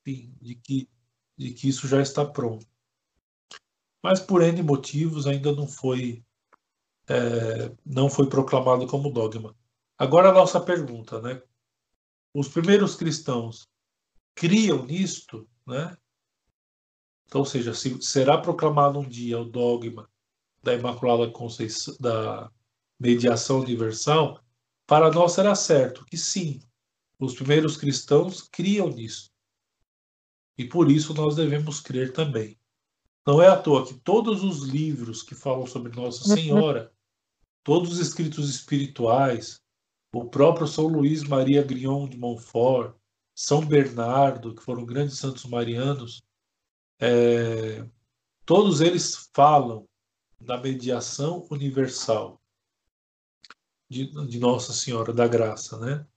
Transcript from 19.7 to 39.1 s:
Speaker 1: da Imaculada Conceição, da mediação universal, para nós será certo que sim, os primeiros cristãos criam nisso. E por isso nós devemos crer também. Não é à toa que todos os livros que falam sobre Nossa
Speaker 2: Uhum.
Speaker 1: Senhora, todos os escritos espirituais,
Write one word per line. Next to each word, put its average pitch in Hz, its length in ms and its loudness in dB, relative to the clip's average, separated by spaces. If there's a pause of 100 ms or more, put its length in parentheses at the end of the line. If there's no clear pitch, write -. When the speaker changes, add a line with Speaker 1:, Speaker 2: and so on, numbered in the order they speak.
Speaker 1:
da 123 120 0
Imaculada 120 560 -2
Conceição, 117 680 -10
da 110 520 -4 (500)
mediação 120 600 2
universal, 123 800 -2 (440)
para 160 240 6
nós 170 220 4
será 196 220 2
certo 135 500 0
que 165 140 -12
sim, 160 420 -6 (580)
os 131 160 -6
primeiros 147 420 2
cristãos 147 680 0
criam 190 460 -2
nisso. 113 420 -12 (1300)
E 127 60 -8
por 160 260 2
isso 151 240 2
nós 151 220 -2
devemos 147 440 -2
crer 127 320 -6
também. 113 460 -6 (680)
Não 143 140 6
é 185 80 12
à 185 80 8
toa 135 300 2
que - 80 -16
todos 208 480 0
os 165 220 -4
livros 135 580 -6
que - 120 -18
falam 127 320 -4
sobre 120 280 -12
Nossa 123 340 -6
Speaker 2:
Uhum. 202 60 4
Speaker 1:
Senhora, 151 580 0 (680)
todos 170 300 2
os 175 60 -4
escritos 151 520 -4
espirituais, 131 1120 -2 (520)